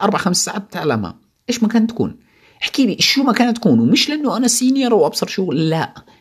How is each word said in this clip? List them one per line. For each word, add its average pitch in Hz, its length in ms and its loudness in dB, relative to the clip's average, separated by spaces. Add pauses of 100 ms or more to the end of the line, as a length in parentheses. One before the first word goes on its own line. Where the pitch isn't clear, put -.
أربع 202 160 0
خمس - 280 -2
ساعات - 160 -8
بتعلمها، 131 580 -6 (300)
إيش 233 140 -4
ما 214 60 4
كانت 226 200 2
تكون. - 400 -6 (320)
احكي - 240 0
لي 196 140 0
شو - 240 0
ما 254 100 4
كانت 233 240 0
تكون، 131 220 4
ومش - 300 2
لأنه 302 280 -2
أنا 254 100 0
سينيور 254 460 0
وأبصر 185 340 2
شو، 185 240 -4
لا، 160 420 -2 (280)